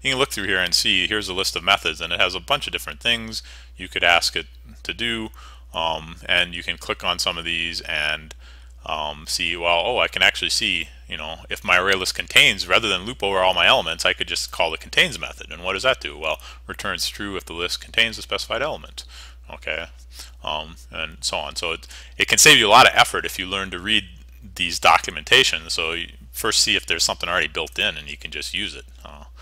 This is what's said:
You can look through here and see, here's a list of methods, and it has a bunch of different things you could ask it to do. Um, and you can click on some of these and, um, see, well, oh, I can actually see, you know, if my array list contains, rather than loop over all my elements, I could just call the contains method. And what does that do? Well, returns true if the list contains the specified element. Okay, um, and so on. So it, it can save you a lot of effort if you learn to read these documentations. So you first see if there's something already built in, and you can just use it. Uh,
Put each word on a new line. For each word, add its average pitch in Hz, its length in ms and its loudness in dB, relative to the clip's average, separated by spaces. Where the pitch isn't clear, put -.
You 135 80 0
can 131 80 0
look 135 140 2
through 101 140 -4
here 95 120 2
and 87 160 0
see, 95 320 2
here's 104 220 -2
a 92 60 -6
list 92 200 -2
of 82 80 -4
methods, 85 380 0
and 82 120 -6
it 87 60 -4
has 92 160 0
a 92 60 -6
bunch 135 260 -4
of 90 60 -8
different - 280 -10
things 113 420 -4
you 90 120 -12
could 90 140 -4
ask 87 320 4
it 80 120 -6
to 95 100 -8
do. 110 380 -6
Um, 80 500 -4
and 87 300 2
you 87 80 -8
can 85 160 -6
click - 260 -8
on 90 140 0
some 90 180 -2
of 82 80 -8
these 85 380 -4
and, 76 520 -4
um, 76 420 -6
see, 87 280 -2
well, 85 280 2
oh, 117 140 0
I 87 100 2
can - 140 0
actually 92 280 2
see, 90 380 -2
you 90 100 -10
know, 80 340 -12
if 92 120 -8
my 90 160 4
array 95 160 4
list 92 200 -2
contains, 101 520 4
rather 104 220 2
than 95 160 0
loop 123 180 -8
over 98 180 2
all 92 120 4
my 87 140 4
elements, 92 380 2
I 92 80 4
could 90 140 -4
just 85 240 -6
call 85 200 0
the 82 80 -6
contains 147 400 0
method. - 340 -12
And 82 100 -14
what 92 120 -4
does 95 80 -4
that 131 180 0
do? 73 160 -10
Well, 76 240 -4
returns 92 420 -6
true 101 280 -8
if 87 80 -8
the - 80 -14
list 87 280 -6
contains 113 360 -2
the 107 60 -12
specified 110 400 -6
element. 123 420 -8
Okay, 78 380 -8
um, 78 340 -8
and 80 300 -10
so - 160 -4
on. 73 200 -6
So 82 160 -4
it, - 140 -10
it - 100 2
can 113 120 4
save 147 200 10
you 113 80 6
a 101 40 6
lot 120 160 12
of - 100 6
effort 98 280 4
if - 140 -6
you 92 80 -6
learn 95 240 -4
to 90 80 -8
read 101 260 0
these 85 260 -4
documentations. 82 920 4
So 82 200 -2
you 85 160 -6
first - 280 0
see 110 140 2
if 95 120 -2
there's 82 180 0
something - 240 -4
already 85 200 0
built 80 300 -6
in, 95 180 -2
and 73 120 -14
you 73 80 -12
can 78 140 -16
just 76 240 -8
use 90 200 -8
it. 64 120 -16
Uh, 73 200 -18